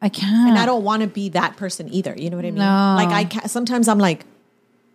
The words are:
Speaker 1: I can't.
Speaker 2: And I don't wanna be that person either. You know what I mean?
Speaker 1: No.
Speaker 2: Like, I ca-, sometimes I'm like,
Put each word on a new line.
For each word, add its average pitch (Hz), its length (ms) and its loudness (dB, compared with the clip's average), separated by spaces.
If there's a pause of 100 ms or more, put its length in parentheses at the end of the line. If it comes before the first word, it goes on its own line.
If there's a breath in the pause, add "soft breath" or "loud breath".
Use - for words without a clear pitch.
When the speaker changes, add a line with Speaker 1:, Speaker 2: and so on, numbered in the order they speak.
Speaker 1:
I 214 80 0
can't. 220 420 2
Speaker 2:
And 220 80 6
I 233 80 2
don't 240 180 0
wanna 214 240 0
be 202 220 -8
that 175 260 -4
person 180 360 -10
either. 185 240 -4
You 165 140 -8
know 175 60 -8
what 175 100 -8
I - 40 -6
mean? 202 100 -6
Speaker 1:
No. 196 360 4
Speaker 2:
Like, 196 120 2
I 202 160 0
ca-, 202 240 -6
sometimes 240 400 0
I'm 214 100 4
like, 175 260 2 (720)